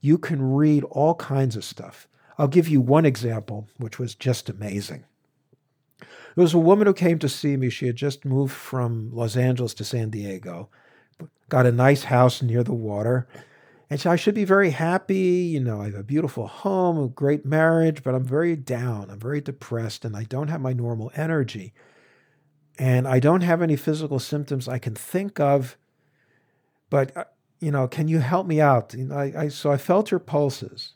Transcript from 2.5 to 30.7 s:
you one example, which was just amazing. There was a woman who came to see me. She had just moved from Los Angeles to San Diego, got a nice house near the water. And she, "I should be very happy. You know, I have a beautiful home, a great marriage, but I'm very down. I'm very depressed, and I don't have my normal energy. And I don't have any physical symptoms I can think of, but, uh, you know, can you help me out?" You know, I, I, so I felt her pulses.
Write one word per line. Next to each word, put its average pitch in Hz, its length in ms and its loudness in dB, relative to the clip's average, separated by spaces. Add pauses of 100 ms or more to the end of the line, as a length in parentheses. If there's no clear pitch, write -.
you 147 140 4
one 143 260 4
example, 110 640 -4 (100)
which 113 220 -10
was 120 160 -8
just - 320 -2
amazing. 101 560 -8 (960)
There - 420 -2
was 165 120 6
a 175 40 8
woman 202 300 6
who 190 60 4
came 170 260 2
to 147 80 0
see 143 280 -2
me. 127 140 0
She - 160 -6
had 120 80 -2
just 139 300 -6
moved 135 280 0
from 117 600 -6
Los 113 240 -4
Angeles 123 380 0
to 104 100 -10
San 113 260 -4
Diego, 98 600 -10 (760)
got 127 180 4
a 120 60 4
nice 131 320 4
house 127 380 4
near 120 220 0
the 117 80 -4
water. 113 560 -2 (640)
And 147 80 -4
she, - 80 -2
"I 170 60 4
should 202 220 0
be 214 80 0
very 190 260 4
happy. 180 840 0
You 147 60 -2
know, 110 240 -2
I 104 40 -6
have 101 100 -8
a 101 80 -10
beautiful 135 420 -2
home, 185 500 0
a 139 120 0
great 143 360 0
marriage, 160 600 2
but 131 100 0
I'm 127 100 0
very 156 300 0
down. 120 560 -6
I'm 101 80 -16
very 139 220 -6
depressed, 117 640 -8
and 107 120 -6
I 104 60 -8
don't 127 240 -6
have 160 140 -6
my 131 120 -2
normal 117 440 -4
energy. 143 580 -4 (1040)
And 131 300 2
I 131 100 4
don't 156 220 4
have 175 200 2
any 165 140 2
physical 151 460 -2
symptoms 139 480 -6
I 127 100 -4
can 117 160 -6
think 196 460 -6
of, 139 360 2 (1120)
but, 135 280 0
uh, 175 80 -10 (340)
you 151 140 -4
know, 131 160 0
can 156 180 -4
you 160 140 2
help 175 260 0
me 160 140 0
out?" 135 340 4
You 131 120 -8
know, 143 100 -8
I, 139 200 -4
I, 151 120 -2
so 143 240 -2
I 139 40 4
felt 190 340 2
her 180 100 0
pulses. - 760 -4